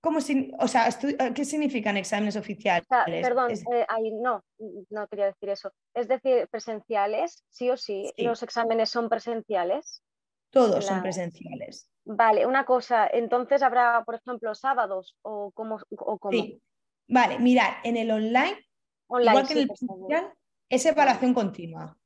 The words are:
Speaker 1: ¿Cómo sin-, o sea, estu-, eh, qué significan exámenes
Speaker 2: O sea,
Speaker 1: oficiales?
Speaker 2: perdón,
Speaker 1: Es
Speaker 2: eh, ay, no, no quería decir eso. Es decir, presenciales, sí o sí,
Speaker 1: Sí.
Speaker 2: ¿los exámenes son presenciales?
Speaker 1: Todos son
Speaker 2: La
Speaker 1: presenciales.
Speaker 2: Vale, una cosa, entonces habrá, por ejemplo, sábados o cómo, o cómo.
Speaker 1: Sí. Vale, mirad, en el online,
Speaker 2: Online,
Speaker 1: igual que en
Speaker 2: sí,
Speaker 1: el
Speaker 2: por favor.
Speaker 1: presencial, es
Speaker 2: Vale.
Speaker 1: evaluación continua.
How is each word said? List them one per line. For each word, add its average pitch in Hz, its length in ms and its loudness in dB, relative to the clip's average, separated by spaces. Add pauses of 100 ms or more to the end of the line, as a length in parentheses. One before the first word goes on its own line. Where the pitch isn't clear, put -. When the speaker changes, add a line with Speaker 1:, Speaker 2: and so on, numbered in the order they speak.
Speaker 1:
¿Cómo 320 200 0
sin-, 269 380 -2
o 254 100 0
sea, 226 200 2
estu-, 277 300 -4
eh, 254 160 0
qué 294 100 -4
significan 277 520 -2
exámenes 202 400 -2
Speaker 2:
O - 20 -4
sea, - 40 -4
Speaker 1:
oficiales? 185 440 -2 (360)
Speaker 2:
perdón, 247 280 0
Speaker 1:
Es 208 120 -6 (100)
Speaker 2:
eh, 240 160 2
ay, 220 240 -2
no, 220 300 -4 (480)
no 208 180 -8
quería 202 180 -2
decir 196 240 -6
eso. 196 220 -6 (220)
Es 240 140 -2
decir, 254 420 2
presenciales, 220 1000 -4
sí 247 200 -2
o 262 60 2
sí, 202 400 -8
Speaker 1:
Sí. 226 80 -4
Speaker 2:
¿los 233 180 -2
exámenes 226 460 0
son 233 200 -2
presenciales? 220 920 -2 (480)
Speaker 1:
Todos 208 360 4
son 190 120 0
Speaker 2:
La 185 40 -2
Speaker 1:
presenciales. 175 880 -8 (140)
Speaker 2:
Vale, 220 420 4
una 262 180 2
cosa, 240 480 2
entonces 247 500 2
habrá, 240 420 4
por 233 100 -6
ejemplo, 226 400 -8
sábados 214 680 -2
o 208 300 -8
cómo, 220 280 -8 (100)
o 208 280 -6
cómo. 202 220 -4
Speaker 1:
Sí. - 220 -10 (460)
Vale, 240 320 4
mirad, 240 420 4
en 233 140 -2
el 226 140 -2
online, 233 460 -2 (520)
Speaker 2:
Online, 240 220 4
Speaker 1:
igual 269 160 6
que 311 60 -4
en 302 60 0
Speaker 2:
sí, 285 40 4
Speaker 1:
el 262 60 0
Speaker 2:
por - 100 -10
favor. 190 300 -10
Speaker 1:
presencial, 339 260 -2 (340)
es 262 160 0
Speaker 2:
Vale. 320 100 4
Speaker 1:
evaluación 254 400 4
continua. 165 720 -6